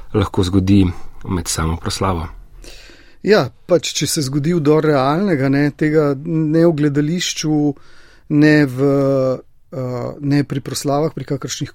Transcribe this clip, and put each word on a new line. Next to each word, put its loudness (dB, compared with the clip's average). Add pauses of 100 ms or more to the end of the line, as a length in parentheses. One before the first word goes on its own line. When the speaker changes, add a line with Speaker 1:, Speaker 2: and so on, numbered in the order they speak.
(140)
Speaker 1:
lahko 0
zgodi 4 (440)
med -4
samo -2
proslavo? -4 (960)
Speaker 2:
Ja, 4 (180)
pač, 0
če -2
se -2
zgodi -2
vdor 2
realnega, 2
ne, 2
tega 2 (100)
ne 2
v 4
gledališču, -2 (760)
ne 6
v, 0 (840)
eh, -6 (100)
ne 2
pri -6
proslavah, -2
pri -12
kakršnih -6